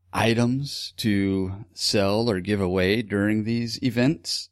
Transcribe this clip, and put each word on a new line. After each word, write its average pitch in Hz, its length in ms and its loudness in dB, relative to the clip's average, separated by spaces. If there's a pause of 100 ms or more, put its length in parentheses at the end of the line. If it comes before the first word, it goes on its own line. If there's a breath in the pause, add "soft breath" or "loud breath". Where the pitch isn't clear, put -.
(120)
items 120 880 0
to 98 680 0 (100)
sell 107 560 0
or 95 100 0
give 101 200 0
away 95 420 2
during 104 420 0
these 117 380 -4
events, 120 680 0